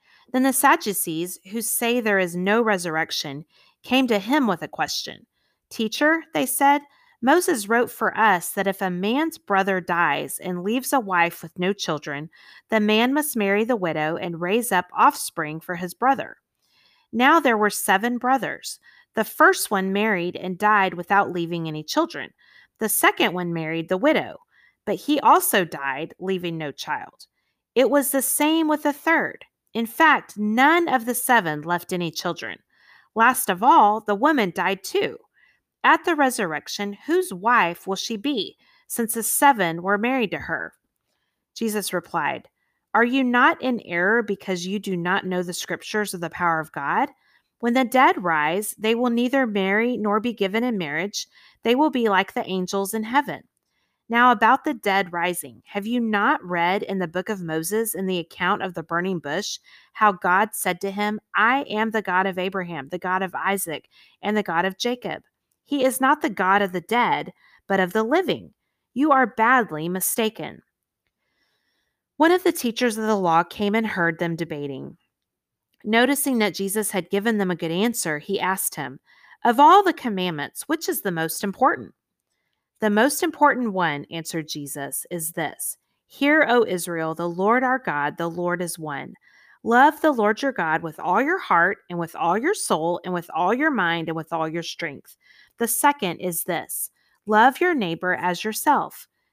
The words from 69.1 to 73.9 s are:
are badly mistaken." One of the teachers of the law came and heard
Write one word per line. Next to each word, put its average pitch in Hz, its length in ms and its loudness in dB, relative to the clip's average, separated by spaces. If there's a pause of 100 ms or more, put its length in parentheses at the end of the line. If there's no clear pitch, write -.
are 262 160 4
badly 220 640 2
mistaken." 185 760 -4 (1600)
One 320 120 6
of 359 120 4
the 339 100 2
teachers 233 460 -2
of 220 80 -2
the 214 100 2
law 170 260 4
came 202 320 -2
and 226 120 0
heard 170 320 -2